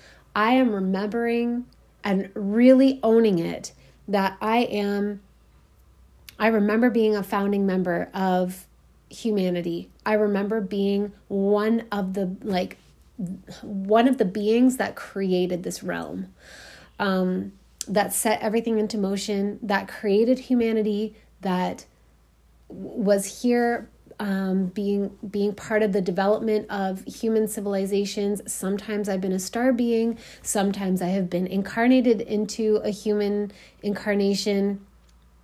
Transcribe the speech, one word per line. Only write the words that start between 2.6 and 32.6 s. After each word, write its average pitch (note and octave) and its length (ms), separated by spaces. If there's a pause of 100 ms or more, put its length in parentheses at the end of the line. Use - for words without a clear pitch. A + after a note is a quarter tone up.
owning A3+ 380
it E3+ 320 (340)
that F#3+ 340
I A3 180
am, G3+ 640 (1160)
I A3 80
remember A3 420
being G#3+ 280
a G3 80
founding G3+ 420
member F3+ 480
of F#3 540 (420)
humanity. F3+ 800 (160)
I G#3+ 60
remember G#3 480
being G3+ 500 (160)
one G#3 640
of G3 240
the, F#3+ 280
like, F#3+ 340 (840)
one G#3 440
of C4+ 120
the A3 60
beings A3+ 520
that G3+ 180
created F#3 680
this F3+ 180
realm, F3 500 (680)
um, F#3+ 500 (380)
that G3 240
set - 280
everything A3+ 380
into G#3+ 200
motion, G3+ 640
that G3 260
created A3+ 500
humanity, A3 800 (280)
that F3+ 420 (840)
w-, - 340
was G3 400
here, A#3+ 460 (320)
um, F#3+ 460
being, G3+ 500 (140)
being G3+ 240
part G#3+ 280
of G#3 100
the G3+ 80
development G#3 720
of F#3+ 340
human A3 440
civilizations. G3+ 920 (100)
Sometimes G3+ 560
I've G3 120
been F#3+ 120
a F#3 60
star A#3+ 340
being, A#3 460 (240)
sometimes G3 600
I F3 60
have F#3 220
been F3+ 160
incarnated A#3 760
into G#3+ 560